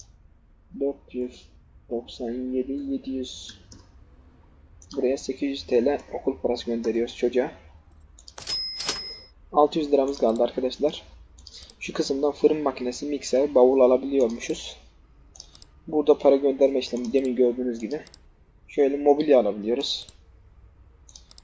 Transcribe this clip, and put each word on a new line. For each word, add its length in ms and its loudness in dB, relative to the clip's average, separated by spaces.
Dört 340 -6
yüz 340 -8
doksan 400 -6
yedi, 420 -4
yedi 380 -6
yüz. 500 -10
Buraya 200 0
sekiz 340 -4
yüz 160 -8
T 180 4
L 140 2
okul 240 -4
parası 300 -4
gönderiyoruz 500 -2
çocuğa. 340 0
Altı 260 4
yüz 140 -2
liramız 260 2
kaldı 240 2
arkadaşlar. 600 -4
Şu 120 -10
kısımdan 400 -2
fırın 300 2
makinesi, 440 -4
mikser, 480 0
bavul 260 8
alabiliyormuşuz. 960 0
Burada 320 4
para 180 6
gönderme 420 2
işlemi 340 -4
demin 240 0
gördüğünüz 440 0
gibi. 220 -8
Şöyle 280 2
mobilya 440 4
alabiliyoruz. 680 -2